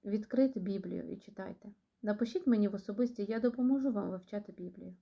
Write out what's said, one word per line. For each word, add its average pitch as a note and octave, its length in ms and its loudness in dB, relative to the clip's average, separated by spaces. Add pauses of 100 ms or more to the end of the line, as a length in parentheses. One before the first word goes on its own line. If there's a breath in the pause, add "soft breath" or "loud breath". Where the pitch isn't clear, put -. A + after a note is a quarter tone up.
Відкрийте A3 560 2
Біблію F#3 520 -6
і - 40 -10
читайте. G3 520 -14 (340)
Напишіть A3 440 0
мені G#3+ 220 6
в G3+ 60 -2
особисті, G#3 500 -2
я A3 160 -2
допоможу B3+ 520 4
вам G3 180 -2
вивчати F#3+ 420 -8
Біблію. F#3 500 -14